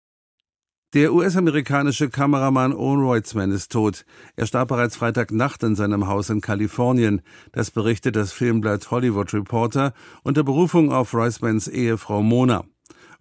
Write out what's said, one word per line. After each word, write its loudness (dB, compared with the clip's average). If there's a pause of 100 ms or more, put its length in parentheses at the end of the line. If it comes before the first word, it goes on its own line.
(920)
Der 4
U-S-amerikanische 2
Kameramann 2
Owen 0
Reutzmann 0
ist -4
tot. 0 (300)
Er -4
starb -2
bereits -2
Freitagnacht -2
in 2
seinem 0
Haus -2
in -2
Kalifornien. 0 (320)
Das -4
berichtet 0
das -2
Filmblatt -2
Hollywood -2
Reporter -2 (300)
unter 0
Berufung 2
auf 0
Reutzmanns 0
Ehefrau -2
Mona. 2 (560)